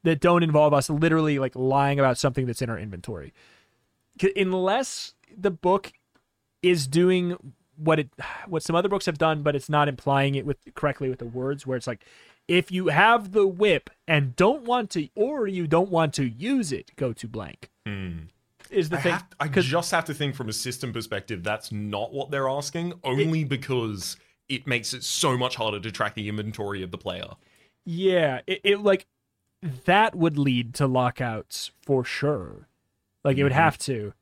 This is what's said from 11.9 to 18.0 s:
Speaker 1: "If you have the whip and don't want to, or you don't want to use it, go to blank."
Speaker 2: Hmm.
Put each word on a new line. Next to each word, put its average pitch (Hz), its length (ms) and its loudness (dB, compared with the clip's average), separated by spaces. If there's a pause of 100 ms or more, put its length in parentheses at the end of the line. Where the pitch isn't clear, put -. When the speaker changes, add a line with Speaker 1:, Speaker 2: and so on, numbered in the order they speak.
Speaker 1:
"If 175 240 2
you 185 160 2
have 196 440 4
the 202 160 4
whip 185 440 0 (160)
and 143 280 2
don't 247 280 4
want 240 280 -2
to, 156 240 -4
or 240 320 0
you 175 200 -2
don't 170 240 4
want 165 240 2
to 139 120 0
use 175 440 -2
it, - 240 -8
go 123 180 -2
to - 140 -12
blank." 107 420 -12 (160)
Speaker 2:
Hmm. 95 320 -8 (520)